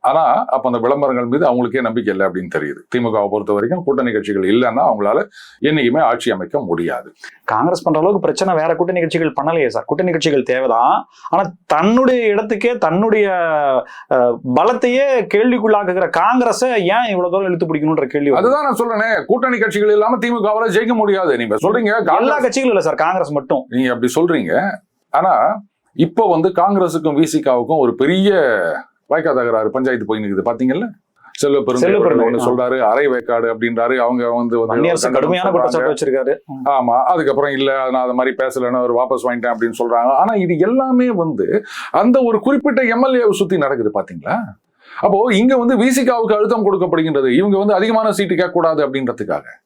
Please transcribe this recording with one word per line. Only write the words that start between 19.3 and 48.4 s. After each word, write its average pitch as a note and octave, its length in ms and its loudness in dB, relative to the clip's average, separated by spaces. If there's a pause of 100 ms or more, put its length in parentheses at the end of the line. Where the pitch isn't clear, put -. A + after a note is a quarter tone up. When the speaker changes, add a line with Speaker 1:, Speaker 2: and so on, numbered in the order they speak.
Speaker 1:
கட்சிகள் G#3 340 2
இல்லாம G#3+ 240 2
திமுகவால A3+ 520 -2
ஜெயிக்க A3+ 260 0
முடியாது. F#3+ 420 0
நீங்க A2+ 180 -2
சொல்றீங்க G#3+ 320 0
Speaker 2:
எல்லா G#3+ 140 0
Speaker 1:
காங்கிரஸ் A3 440 0
Speaker 2:
கட்சிகளும் C4 240 0
இல்ல G3+ 120 2
சார், D#3+ 140 0
காங்கிரஸ் D#3 380 -2
மட்டும். C3+ 360 -2
Speaker 1:
நீங்க B2+ 240 0
அப்படி A#2+ 220 -2
சொல்றீங்க. D3+ 560 0 (400)
ஆனா E3 500 2 (320)
இப்ப E3 360 0
வந்து E3+ 200 2
காங்கிரஸுக்கும் F3 680 0
வி D#3 60 4
சி D#3 180 0
காவுக்கும் B2+ 380 0
ஒரு B2 160 2
பெரிய E3 640 2 (500)
வாய்க்கா D#3+ 260 0
தகராறு A2+ 360 0
பஞ்சாயத்து B2+ 360 -2
போய் G#2+ 180 -2
நிக்குது G2 200 -2
பாத்தீங்கல்ல. C3 440 -2 (440)
செல்வ C#3+ 260 0
பெருந்தகை B2 160 0
Speaker 2:
செல்வ D3+ 320 2
பெருந்தகை, A2+ 220 2
Speaker 1:
ஒண்ணு A#2 120 0
Speaker 2:
ஆ. A#2 80 -2
Speaker 1:
சொல்றாரு, B2 320 0
அரை B2 280 2
வேக்காடு A#2 460 -2
அப்படின்றாரு. A#2 420 -2
அவங்க A#2+ 400 0
வந்து, A#2+ 220 -2
வந்து A2+ 80 0
Speaker 2:
வன்னியரசு D#3 360 0
Speaker 1:
கண்டனம் B2 100 -2
Speaker 2:
கடுமையான E3+ 380 0
Speaker 1:
சொல்றாங்க. - 20 -2
Speaker 2:
குற்றச்சாட்டு D3+ 380 0
வச்சிருக்காரு. C3+ 460 -2 (320)
Speaker 1:
ஆமா, B2+ 340 2
அதுக்கப்புறம் C#3+ 480 0
இல்ல, C3+ 400 -2
நான் B2+ 140 -2
அது B2 100 -2
மாதிரி B2+ 240 -2
பேசலன்னு B2+ 440 -2
ஒரு A#2+ 160 0
வாபஸ் B2+ 280 -2
வாங்கிட்டேன் A#2+ 260 -2
அப்படின்னு A2+ 260 -2
சொல்றாங்க. A#2+ 380 2
ஆனா G3 180 2
இது F3 240 -2
எல்லாமே B3 520 2
வந்து E3 540 -2 (260)
அந்த A#3+ 320 4
ஒரு A3+ 180 0
குறிப்பிட்ட C4+ 420 0
எம் A#3 220 0
எல் C4 120 2
ஏ A#3+ 140 2
சுத்தி F#3+ 280 0
நடக்குது C3 360 0
பாத்தீங்களா? F#2+ 420 -4 (640)
அப்போ G#3 340 2
இங்க B3+ 220 4
வந்து A#3+ 220 2
வி A#3+ 100 2
சி C4 140 0
காவுக்கு A3+ 320 2
அழுத்தம் G#3+ 380 2
கொடுக்கப்படுகின்றது, D#3+ 540 0
இவங்க F#3+ 320 2
வந்து G#3 160 2
அதிகமான A3 380 0
சீட்டு F#3 220 -2
கேட்க F3+ 160 0